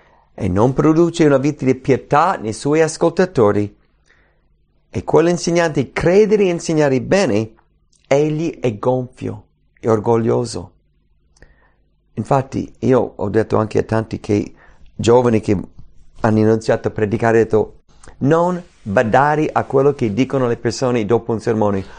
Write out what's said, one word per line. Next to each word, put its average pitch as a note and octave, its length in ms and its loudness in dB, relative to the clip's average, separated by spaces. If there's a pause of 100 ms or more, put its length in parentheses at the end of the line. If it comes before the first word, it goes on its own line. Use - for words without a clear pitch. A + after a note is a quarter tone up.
(340)
e - 160 -6
non A2 240 2
produce D#3+ 500 2
una C#3+ 140 4
vita C#3+ 260 -4
di B2+ 120 2
pietà C#3+ 600 0
nei G#2+ 180 -8
suoi D3+ 280 0
ascoltatori, D3+ 960 0 (1120)
e - 160 -8
quell'insegnante E3 880 0
crede G3 420 2
di G3 140 2
insegnare D3+ 520 0
bene, A#2 520 0 (520)
egli D3+ 540 -2
è A2 180 -4
gonfio A#2+ 680 -6 (340)
e A#2+ 100 -4
orgoglioso. A2+ 800 -2 (1500)
Infatti, A2 640 -4
io B2+ 360 2
ho G2+ 140 -6
detto G#2+ 280 0
anche G#2+ 200 -2
a - 60 0
tanti A2 360 -4
che, - 320 -4 (440)
giovani A#2 440 4
che G#2 160 0 (640)
hanno A2 180 2
iniziato A2 480 0
a G2+ 40 -2
predicare, A2+ 500 0
ho - 20 2
detto, - 400 -2 (360)
"Non E3+ 400 0 (220)
badare C3 720 0
a A2+ 140 -2
quello C3+ 280 2
che A#2+ 180 -4
dicono B2+ 360 -2
le A#2 100 -2
persone B2 480 -2
dopo A#2 260 -2
un A2 80 -4
sermone. G#2 460 -2 (140)